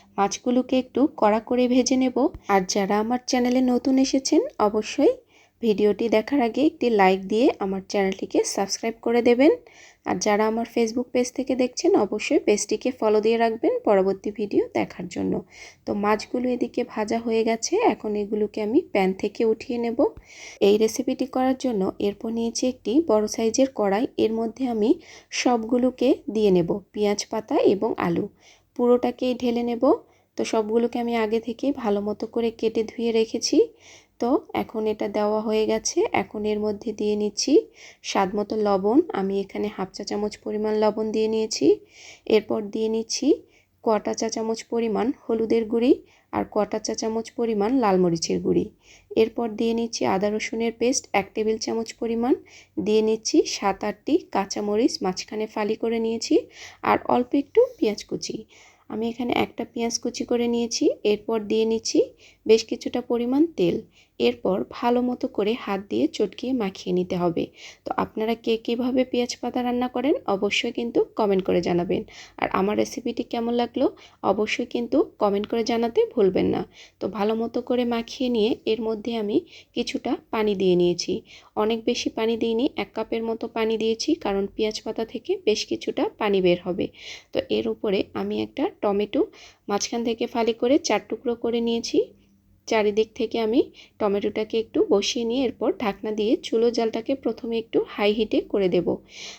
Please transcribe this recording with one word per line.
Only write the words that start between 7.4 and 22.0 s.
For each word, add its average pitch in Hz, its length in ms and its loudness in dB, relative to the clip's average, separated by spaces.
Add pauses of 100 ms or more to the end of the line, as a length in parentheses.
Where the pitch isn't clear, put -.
আমার 196 280 -4
চ্যানেলটিকে 196 500 -2 (160)
সাবস্ক্রাইব 220 460 -4
করে 233 220 2
দেবেন। 254 300 6 (540)
আর 208 140 0
যারা 208 260 2
আমার 233 280 -2
Facebook 233 360 0
পেজ 247 220 0
থেকে 262 240 -4
দেখছেন, 254 340 0 (140)
অবশ্যই 220 400 0
পেজটিকে 214 480 0
ফলো 214 280 2
দিয়ে 226 180 4
রাখবেন 226 340 2 (120)
পরবর্তী 190 460 2
ভিডিও 208 340 0 (100)
দেখার 185 340 -4
জন্য। 190 240 -4 (500)
তো - 120 -6
মাছগুলো 214 540 -2
এদিকে 247 360 -2
ভাজা 220 340 -4
হয়ে 226 260 0
গেছে, 226 280 -2 (200)
এখন 214 240 -6
এগুলোকে 208 460 -4
আমি 220 160 2 (120)
প্যান 190 280 2
থেকে 208 260 -4
উঠিয়ে 220 340 0
নেব। 233 200 -4 (640)
এই 202 180 6
রেসিপিটি 254 480 -2
করার 262 320 0
জন্য 220 240 -2 (160)
এরপর 202 340 -4